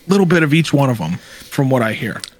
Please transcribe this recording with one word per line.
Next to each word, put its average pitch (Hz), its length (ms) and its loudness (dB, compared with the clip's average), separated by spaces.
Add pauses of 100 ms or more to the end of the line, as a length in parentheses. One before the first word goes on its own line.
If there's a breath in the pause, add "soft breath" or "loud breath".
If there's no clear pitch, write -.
little 190 200 2
bit 165 160 4
of 143 100 0
each 160 180 2
one 139 200 2
of 107 80 -4
them, 82 140 -4 (360 loud breath)
from 135 220 -2
what 127 100 2
I 110 120 -2
hear. - 280 -8 (180)